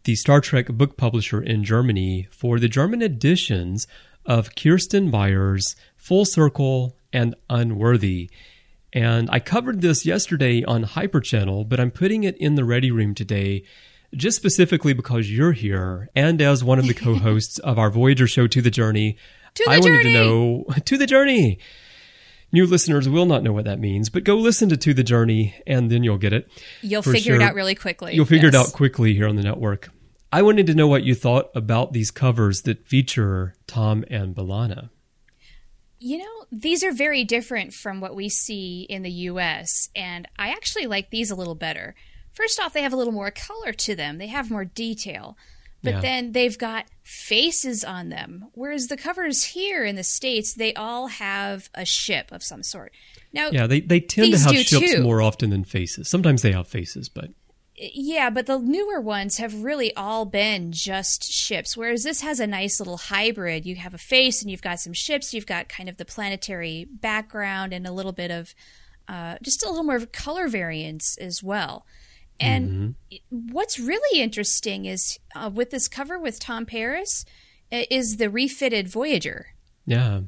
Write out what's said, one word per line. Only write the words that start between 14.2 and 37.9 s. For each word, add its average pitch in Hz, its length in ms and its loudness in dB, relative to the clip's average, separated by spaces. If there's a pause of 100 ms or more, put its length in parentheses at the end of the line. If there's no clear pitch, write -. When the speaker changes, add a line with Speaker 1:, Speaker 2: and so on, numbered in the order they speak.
Speaker 1:
specifically 170 560 4
because 120 380 -2
you're 139 220 4
here 95 640 -2
and 151 260 4
as 143 240 6
one 131 140 6
of 131 80 4
the 123 80 2
Speaker 2:
<laughs> - 100 -6
Speaker 1:
co-hosts 110 540 2
of 123 200 0
our 110 120 4
Voyager 127 360 6
show, 120 200 4
To 117 160 2
the 117 80 4
Journey. 107 460 2 (380)
Speaker 2:
To 440 100 -2
the 480 80 4
Speaker 1:
I 151 60 8
wanted 480 240 8
Speaker 2:
Journey! - 20 2
Speaker 1:
to - 80 4
know, 117 520 4 (100)
<laughs> 147 100 0
To 269 140 2
the 277 80 2
Journey! 254 520 4 (920)
New 180 140 8
listeners 160 420 2
will 165 180 4
not 151 160 2
know 113 100 0
what 104 120 -2
that 104 160 -4
means, 104 280 0
but - 140 -4
go 202 140 4
listen 226 320 4
to 160 80 4
To 147 180 2
the 127 80 4
Journey 113 520 2 (120)
and 123 240 2
then 120 140 4
you'll 107 140 2
get 98 140 0
it. 113 160 -2 (340)
Speaker 2:
You'll 208 200 -2
Speaker 1:
For 135 100 2
Speaker 2:
figure 220 220 4
it - 40 6
Speaker 1:
sure. 202 100 6
Speaker 2:
out 196 60 0
really 190 200 0
quickly. 175 400 -6
Speaker 1:
You'll 156 120 6
figure 160 220 8
it 139 60 8
Speaker 2:
Yes. 127 140 8
Speaker 1:
out - 40 -8
quickly 123 420 2
here 104 120 2
on 107 100 0
the 101 60 0
network. 101 480 -4 (420)
I 165 100 4
wanted 208 240 6
to 160 80 4
know 156 120 6
what 139 180 6
you 127 100 4
thought 127 400 2
about 117 380 0
these 110 180 -2
covers 113 520 2
that - 240 -4
feature 101 680 0 (120)
Tom 107 420 0
and 98 260 -6
B'Elanna. 101 560 -4 (1080)
Speaker 2:
You 254 200 -8
know, 427 340 -14
these 311 320 -2
are 381 80 -2
very 277 320 0
different 233 480 -6
from 190 280 -12